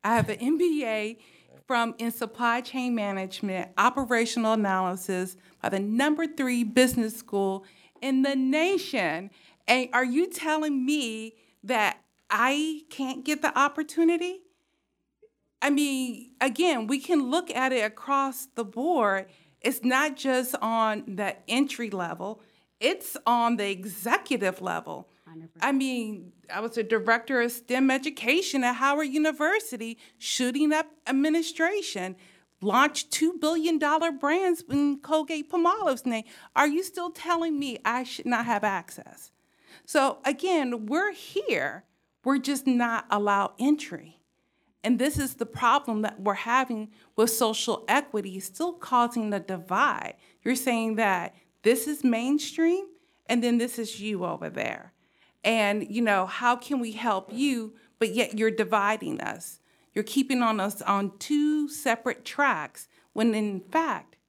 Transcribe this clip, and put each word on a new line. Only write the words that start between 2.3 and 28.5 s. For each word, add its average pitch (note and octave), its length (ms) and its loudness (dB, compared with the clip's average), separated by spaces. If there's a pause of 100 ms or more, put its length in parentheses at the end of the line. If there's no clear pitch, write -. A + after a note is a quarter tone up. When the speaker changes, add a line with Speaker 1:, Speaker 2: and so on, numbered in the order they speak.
Speaker 1:
chain B3 340 -4
management, G3 800 -4
operational A#3 760 2
analysis F#3+ 840 -2 (240)
by - 100 -4
the G3 100 0
number C#4+ 460 0
three B3+ 380 -2
business A#3+ 520 4
school G3 480 -2 (360)
in C4 220 2
the C#4 140 2
nation. C4 920 0 (360)
And B3 260 4
are B3+ 120 4
you D4 260 2
telling D#4 560 -2
me A3+ 480 -2 (300)
that G#3+ 340 2 (320)
I D4 600 0
can't C4 340 -6
get D4+ 180 -2
the - 160 0
opportunity? E4 800 2 (1200)
I C4+ 100 0
mean, C4+ 600 -2 (100)
again, C4+ 460 2
we C4+ 140 0
can C#4+ 300 0
look F4 200 0
at C4 220 0
it A#3 120 0
across C4+ 720 -2
the A3+ 100 -4
board. G#3+ 640 0 (340)
It's - 240 -2
not C4+ 320 2
just B3+ 460 0
on A3 440 0
the G3 300 -4 (120)
entry A#3+ 420 0
level. F3+ 500 -6 (400)
It's D#4+ 360 -2 (100)
on A#3 300 4
the G3+ 120 -2
executive G3 960 -2
level. E3 460 -6 (180)
Speaker 2:
Hundred E3 260 -20
percent. F#3 160 -2
Speaker 1:
I C#4 80 2
mean, A3 560 -4 (200)
I G3+ 80 -4
was A3+ 180 -4
a A3 40 0
director A3+ 600 2
of A#3+ 100 0
stem C4 380 2
education C4+ 720 0